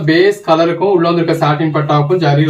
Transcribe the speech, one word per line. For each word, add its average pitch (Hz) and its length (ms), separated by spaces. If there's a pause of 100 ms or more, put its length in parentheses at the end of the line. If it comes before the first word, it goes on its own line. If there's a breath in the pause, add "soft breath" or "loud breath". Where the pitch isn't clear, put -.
பேஸ் 190 280 (100)
கலருக்கும் 170 480
உள்ள 165 120
வந்திருக்க 170 340
சாட்டின் 151 340
பட்டாவுக்கும் 151 480
ஜரி 143 260